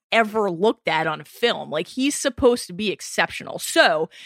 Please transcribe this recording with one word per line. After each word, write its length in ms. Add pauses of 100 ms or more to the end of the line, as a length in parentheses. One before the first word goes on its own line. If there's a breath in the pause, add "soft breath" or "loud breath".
ever 400
looked 380
at 180
on 200
film. 440
Like, 180
he's 280
supposed 520
to 60
be 180
exceptional. 680
So 500 (160 loud breath)